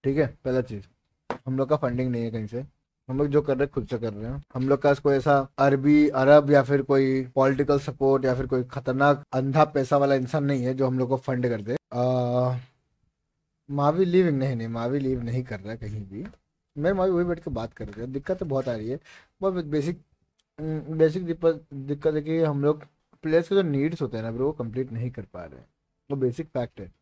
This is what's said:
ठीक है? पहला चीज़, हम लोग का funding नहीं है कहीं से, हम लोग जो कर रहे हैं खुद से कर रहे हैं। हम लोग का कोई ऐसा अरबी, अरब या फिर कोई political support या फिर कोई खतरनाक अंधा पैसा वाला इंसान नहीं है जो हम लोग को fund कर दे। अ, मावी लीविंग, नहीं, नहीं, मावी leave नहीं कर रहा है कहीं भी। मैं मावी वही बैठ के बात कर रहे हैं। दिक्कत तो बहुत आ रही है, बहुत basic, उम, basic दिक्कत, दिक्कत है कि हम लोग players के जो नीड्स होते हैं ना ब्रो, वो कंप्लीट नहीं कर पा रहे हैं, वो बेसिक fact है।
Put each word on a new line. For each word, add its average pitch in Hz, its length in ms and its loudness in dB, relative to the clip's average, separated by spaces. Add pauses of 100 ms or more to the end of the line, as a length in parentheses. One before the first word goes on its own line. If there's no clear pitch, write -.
ठीक 135 120 0
है? 147 100 2 (180)
पहला 131 160 0
चीज़, 110 240 -10 (640)
हम 131 120 -4
लोग 135 100 0
का 151 80 2
funding 127 340 -2
नहीं 117 140 -2
है 117 60 -4
कहीं 110 160 -8
से, 120 180 -8 (440)
हम 131 100 -4
लोग 147 80 2
जो 143 160 2
कर 139 140 0
रहे 139 80 0
हैं 143 80 -6
खुद 113 160 -4
से 120 100 -4
कर 110 140 -4
रहे 110 180 -10
हैं। 143 140 -10 (100)
हम 131 140 -2
लोग 139 140 2
का 143 120 6
कोई 139 220 2
ऐसा 135 320 2 (100)
अरबी, 139 500 6
अरब 139 420 6
या 143 120 8
फिर 139 200 0
कोई 135 440 2
political 139 520 2
support 135 460 0
या 127 100 2
फिर 131 120 -4
कोई 127 180 -2
खतरनाक 139 680 0
अंधा 135 320 2
पैसा 147 320 0
वाला 139 180 4
इंसान 131 300 -2
नहीं 135 200 0
है 131 100 -2
जो 131 120 0
हम 127 120 0
लोग 127 100 0
को 135 80 0
fund 127 320 -2
कर 110 140 -2
दे। 117 140 -6 (160)
अ, 123 100 -2 (1700)
मावी 147 340 2
लीविंग, 175 340 4
नहीं, 131 180 -2
नहीं, 113 120 -6
मावी 120 300 -4
leave 131 240 -2
नहीं 120 220 -4
कर 110 160 -10
रहा 101 100 -12
है 113 60 -10
कहीं 104 320 -10
भी। 107 180 -12 (520)
मैं 170 140 0
मावी 190 180 0
वही 175 140 2
बैठ 170 140 -2
के - 120 -10
बात 117 220 -6
कर 107 160 -12
रहे 104 160 -10
हैं। 131 80 -10
दिक्कत 180 260 -4
तो 185 80 -6
बहुत 135 220 -2
आ 120 40 -2
रही 110 160 -6
है, 139 120 -6 (400)
बहुत 185 240 -2
basic, 151 360 -4 (600)
उम, 156 380 -6
basic 160 280 2
दिक्कत, 165 380 -2 (100)
दिक्कत 143 400 -2
है 151 80 -2
कि 160 160 -2
हम 147 240 0
लोग 151 220 0 (380)
players 165 260 2
के 202 60 -2
जो 196 80 4
नीड्स 156 400 -2
होते 113 140 -4
हैं 110 80 -4
ना 117 60 -4
ब्रो, 123 160 -2
वो 151 60 0
कंप्लीट 127 400 -6
नहीं 120 180 -6
कर 113 120 -14
पा 90 220 -16
रहे 67 160 -18
हैं, - 60 -20 (440)
वो 143 60 -2
बेसिक 131 300 -2
fact - 340 -6
है। 95 220 -14